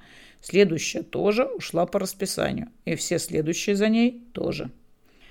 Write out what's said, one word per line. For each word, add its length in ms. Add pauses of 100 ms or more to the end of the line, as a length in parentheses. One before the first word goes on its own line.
(420)
Следующая 600
тоже 420
ушла 400
по 140
расписанию, 720 (160)
и 100
все 240
следующие 560
за 120
ней 360 (100)
тоже. 380 (600)